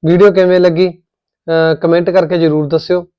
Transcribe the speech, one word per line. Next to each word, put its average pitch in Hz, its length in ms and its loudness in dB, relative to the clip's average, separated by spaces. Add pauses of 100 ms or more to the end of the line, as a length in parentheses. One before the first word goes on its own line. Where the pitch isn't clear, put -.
ਵੀਡੀਓ 180 240 4
ਕਿਵੇਂ 185 300 2
ਲੱਗੀ, 175 420 0 (460)
ਅਹ, 160 260 0
ਕੁਮੈਂਟ 170 360 -2
ਕਰਕੇ 170 280 0
ਜ਼ਰੂਰ 156 280 0
ਦੱਸਿਓ। 175 400 -4 (120)